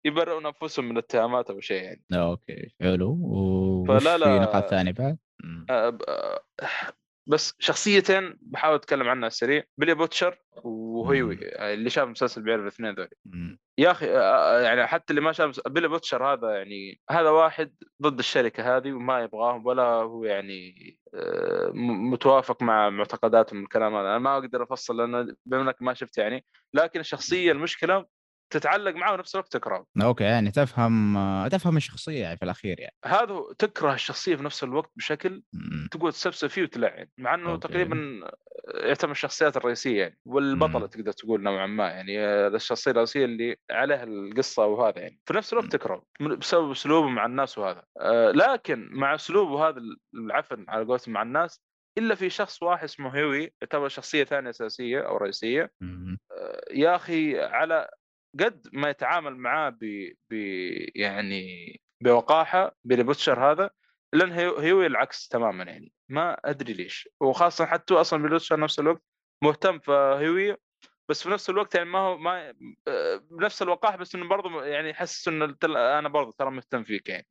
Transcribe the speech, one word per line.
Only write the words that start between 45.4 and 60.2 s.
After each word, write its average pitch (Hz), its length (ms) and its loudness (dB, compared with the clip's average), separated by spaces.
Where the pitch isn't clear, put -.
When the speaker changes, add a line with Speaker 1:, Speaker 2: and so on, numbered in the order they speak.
Speaker 1:
الوقت 233 140 0
Speaker 2:
مم. - 40 -12
Speaker 1:
تكره - 360 -4
من-، 151 160 -2
بسبب 160 340 2
أسلوبه 147 380 4
مع 117 180 0
الناس 127 320 -4
وهذا. 92 240 -4
آه، 113 300 6
لكن 165 600 2
مع 139 220 0
أسلوبه 160 540 2
هذا 139 100 -4
ال-، 113 200 -12
العفن 113 540 -4
على 110 160 -2
قولتهم 120 300 -2
مع 101 80 -2
الناس، 147 400 -4
إلا 220 160 0
في 185 160 -2
شخص - 320 -6
واحد 170 220 0
اسمه 139 320 -8
هيوي، 147 460 -2
يعتبر 143 260 -4
شخصية 139 360 -2
ثانية 131 260 -4
أساسية 120 500 -6
أو - 160 -4
رئيسية. 113 560 -2
Speaker 2:
مم. 90 360 -10
Speaker 1:
آه، 92 280 -12
يا 165 240 4
أخي، 156 440 -2
على 156 480 0
قد 202 320 -2
ما 143 180 -2
يتعامل 139 460 -4
معاه 131 340 -2
ب-، 107 420 -10